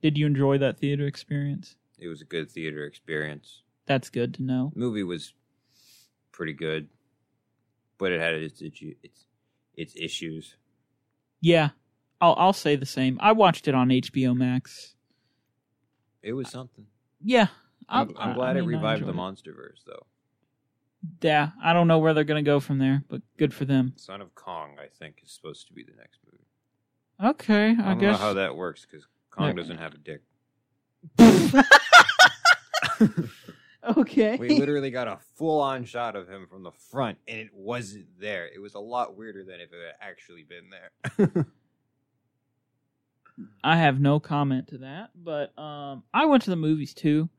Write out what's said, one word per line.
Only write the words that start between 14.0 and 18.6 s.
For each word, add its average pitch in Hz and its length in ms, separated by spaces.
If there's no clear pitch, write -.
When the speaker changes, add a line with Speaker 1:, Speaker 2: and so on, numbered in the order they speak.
Speaker 1:
B 131 140
O 123 80
Max. 127 600
Speaker 2:
It 107 100
was 131 180
something. 123 360
Speaker 1:
Yeah. 220 260
Speaker 2:
I'm, - 300
Speaker 1:
I, - 120
Speaker 2:
I'm 240 40
glad 127 220
Speaker 1:
I - 40